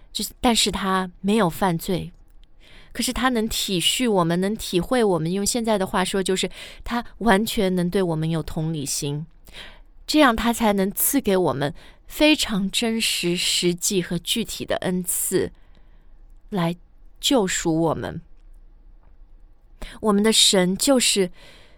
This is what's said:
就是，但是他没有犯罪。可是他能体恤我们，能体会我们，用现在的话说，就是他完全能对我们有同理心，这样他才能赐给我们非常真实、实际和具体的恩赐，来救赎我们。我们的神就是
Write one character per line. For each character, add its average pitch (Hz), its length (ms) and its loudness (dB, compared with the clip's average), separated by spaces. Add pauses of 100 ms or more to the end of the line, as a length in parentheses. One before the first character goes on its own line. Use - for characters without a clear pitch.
(120)
就 - 100 -8
是， 202 100 -8 (100)
但 240 120 4
是 214 160 2
他 185 400 -2 (120)
没 202 160 2
有 190 120 4
犯 170 280 0
罪。 165 340 -4 (800)
可 - 100 -6
是 247 120 -2
他 240 160 0
能 226 180 0
体 190 320 -2
恤 240 320 2
我 190 100 4
们， 170 200 2
能 202 120 0
体 180 280 -2
会 254 200 0
我 196 160 4
们， 160 140 -2
用 202 140 -2
现 233 180 -2
在 220 140 2
的 190 100 -2
话 185 160 0
说， 190 180 -2
就 190 140 0
是 190 160 -2 (320)
他 240 220 -6 (140)
完 208 260 4
全 190 280 0
能 180 160 0
对 190 140 0
我 170 140 -2
们 160 120 -2
有 165 140 -2
同 160 300 -4
理 151 120 -6
心， 147 400 -6 (840)
这 302 120 4
样 254 160 6
他 226 160 0
才 220 220 2
能 196 180 0
赐 - 300 0
给 196 160 0
我 165 160 2
们 143 200 -2 (340)
非 302 260 4
常 202 380 -2
真 226 280 -2
实、 175 360 -2
实 180 400 0
际 180 260 -2
和 175 160 -4
具 165 260 -4
体 - 220 -10
的 - 120 -2
恩 185 260 -4
赐， - 480 -2 (1000)
来 175 260 -2 (440)
救 240 260 2
赎 165 360 0
我 160 120 2
们。 95 280 -8 (1800)
我 214 140 2
们 202 100 4
的 220 80 4
神 190 460 4
就 269 200 4
是 196 320 2 (480)